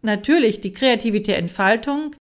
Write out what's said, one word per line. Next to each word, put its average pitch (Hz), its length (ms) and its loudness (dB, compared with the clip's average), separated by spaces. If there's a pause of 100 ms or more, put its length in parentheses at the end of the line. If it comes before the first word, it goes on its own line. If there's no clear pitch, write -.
natürlich 220 580 2
die 190 140 -8
kreative 220 600 0
Entfaltung 226 880 -2